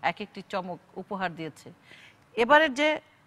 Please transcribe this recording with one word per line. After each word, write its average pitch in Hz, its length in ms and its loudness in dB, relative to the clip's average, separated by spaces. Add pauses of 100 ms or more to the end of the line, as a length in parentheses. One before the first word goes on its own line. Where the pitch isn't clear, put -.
এক 170 180 -2
একটি 202 280 -12
চমক 180 300 -6 (160)
উপহার 185 420 -6
দিয়েছে। - 360 -12 (600)
এবারের 269 420 4
যে 302 260 0 (260)